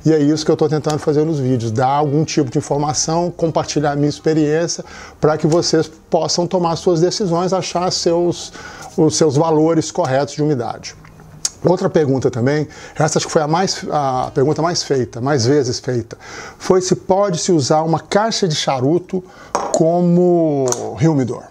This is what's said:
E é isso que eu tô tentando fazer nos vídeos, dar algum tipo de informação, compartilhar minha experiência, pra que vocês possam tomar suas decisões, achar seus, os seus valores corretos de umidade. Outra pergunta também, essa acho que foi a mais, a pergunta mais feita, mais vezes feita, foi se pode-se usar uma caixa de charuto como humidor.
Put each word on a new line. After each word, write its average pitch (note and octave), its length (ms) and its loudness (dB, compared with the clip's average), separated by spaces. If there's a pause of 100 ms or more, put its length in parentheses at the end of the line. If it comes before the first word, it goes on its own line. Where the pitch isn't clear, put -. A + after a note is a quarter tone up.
E D#3 80 4
é D#3+ 60 4
isso D3+ 260 2
que E3+ 60 2
eu D#3 60 4
tô D#3 120 0
tentando D3+ 300 -2
fazer D3+ 260 0
nos D#3+ 140 -2
vídeos, B2+ 320 0
dar B2+ 180 0
algum D3 360 2
tipo D3 260 -2
de D3+ 80 -2
informação, D3+ 720 -2
compartilhar D3+ 640 -2
minha C#3+ 140 0
experiência, D#3 760 0 (360)
pra D3+ 160 2
que - 100 -2
vocês D#3+ 440 2 (180)
possam E3 380 0
tomar E3+ 300 0
suas E3+ 240 0
decisões, F3 520 0
achar F3+ 400 -2
seus, F3 600 0 (440)
os D#3 200 4
seus D3 200 4
valores D#3+ 540 2
corretos C#3+ 440 0
de D3+ 80 -4
umidade. C3 540 -4 (680)
Outra - 260 2
pergunta C3+ 400 2
também, C#3 380 -2 (260)
essa D3+ 240 0
acho - 80 -4
que - 60 -10
foi D#3+ 100 2
a D3 60 -4
mais, F3 420 -2
a C3 420 -2
pergunta D3+ 300 0
mais D#3+ 200 -2
feita, B2 380 -2
mais C3 240 0
vezes B2+ 360 2
feita, A#2+ 360 -6 (400)
foi F#3 240 2
se F3+ 140 0
pode-se F#3+ 560 0
usar D#3 320 2
uma E3 160 0
caixa G#3+ 480 -2
de D#3 80 -2
charuto D#3 680 0 (500)
como E3+ 920 2 (360)
humidor. C3+ 480 0